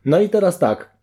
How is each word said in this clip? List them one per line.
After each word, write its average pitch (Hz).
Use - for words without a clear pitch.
No 151
i 208
teraz 196
tak. 107